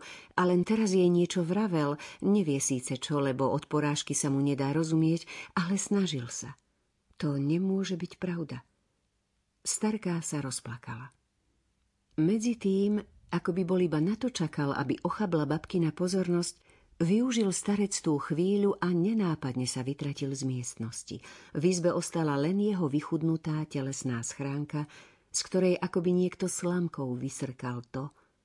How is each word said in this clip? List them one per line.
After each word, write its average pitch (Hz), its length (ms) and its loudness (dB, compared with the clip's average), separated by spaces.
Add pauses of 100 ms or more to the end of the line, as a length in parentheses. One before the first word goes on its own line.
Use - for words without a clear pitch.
(380)
a 180 80 4
len 180 160 4
teraz 220 320 2
jej 180 160 6
niečo 175 320 2
vravel, 165 560 0 (240)
nevie 180 400 2
síce 131 400 -2
čo, 147 160 -2
lebo 135 320 2
od 143 160 0
porážky 147 480 0
sa 143 160 0
mu 139 80 2
nedá 139 320 2
rozumieť, 160 560 2 (320)
ale 185 240 0
snažil 151 480 0
sa. 127 240 -10 (640)
To 143 240 0
nemôže 185 560 0
byť - 240 -8
pravda. 170 400 -4 (1040)
Starká 202 560 -2
sa 143 240 -4
rozplakala. 123 640 -8 (1040)
Medzi 220 480 2
tým, 202 400 2 (320)
ako 175 240 0
by 190 80 2
bol 185 160 2
iba 156 160 2
na 170 160 2
to 233 160 -2
čakal, 151 400 -2
aby 139 320 -2
ochabla 170 480 0
babkina 160 400 0
pozornosť, 175 720 -2 (400)
využil 226 480 2
starec 202 400 0 (160)
tú 147 160 2
chvíľu 196 560 2
a 175 160 0
nenápadne 165 720 2
sa 131 160 -4
vytratil 139 480 -4
z 135 160 -4
miestnosti. 123 720 -6 (400)
V 143 80 -2
izbe 175 240 2
ostala 160 480 0
len 180 240 0
jeho 202 240 0
vychudnutá 156 800 0
telesná 131 560 -4
schránka, 143 640 -4 (480)
z - 80 -2
ktorej 185 400 2
akoby 180 320 2
niekto 180 320 2
slamkou 175 720 -2
vysrkal 123 720 -6
to, 135 240 -6 (320)